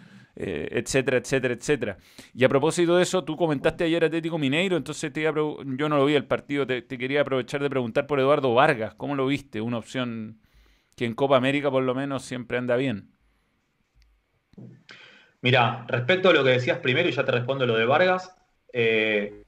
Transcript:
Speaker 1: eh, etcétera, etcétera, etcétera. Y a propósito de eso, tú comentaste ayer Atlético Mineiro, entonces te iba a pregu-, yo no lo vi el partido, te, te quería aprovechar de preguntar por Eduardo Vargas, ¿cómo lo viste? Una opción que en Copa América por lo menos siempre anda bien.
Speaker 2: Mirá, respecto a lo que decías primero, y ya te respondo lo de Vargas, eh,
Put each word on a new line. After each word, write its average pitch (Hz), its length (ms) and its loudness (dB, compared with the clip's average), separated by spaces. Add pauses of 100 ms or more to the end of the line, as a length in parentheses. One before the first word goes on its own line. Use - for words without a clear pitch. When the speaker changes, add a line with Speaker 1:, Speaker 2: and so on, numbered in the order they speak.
(400)
Speaker 1:
eh, 78 340 -6
etcétera, 127 440 0
etcétera, 123 380 -2
etcétera. 117 420 -4 (380)
Y 117 80 2
a 127 60 6
propósito 160 480 2
de 180 40 4
eso, 180 220 0
tú 151 120 -6
comentaste 160 500 -2
ayer 160 200 0
Atlético 160 320 -2
Mineiro, 160 400 0
entonces 147 340 -8
te 151 100 -6
iba 156 100 0
a - 20 -4
pregu-, 151 240 -4 (220)
yo 151 100 -2
no 151 80 2
lo 135 80 4
vi 147 80 2
el 139 120 2
partido, 139 420 -4
te, 123 160 -4
te 135 160 -12
quería 135 220 -2
aprovechar 135 420 -2
de 143 80 -2
preguntar 131 340 -2
por 143 140 0
Eduardo 135 340 4
Vargas, 120 400 2
¿cómo 139 220 -8
lo 135 100 -2
viste? 135 360 -4
Una 117 180 -4
opción 113 600 -8 (560)
que 123 100 -4
en 117 100 -2
Copa 139 220 4
América 139 340 2
por 131 120 2
lo 127 120 0
menos 135 280 -6
siempre 123 360 -8
anda 123 160 0
bien. 123 340 -2 (2250)
Speaker 2:
Mirá, 120 460 2
respecto 185 420 4
a 170 40 8
lo 143 100 4
que 131 80 6
decías 127 280 2
primero, 147 300 0
y - 20 -2
ya 131 120 -2
te 131 80 0
respondo 123 340 0
lo 117 100 2
de 113 100 2
Vargas, 180 500 2 (380)
eh, 110 760 0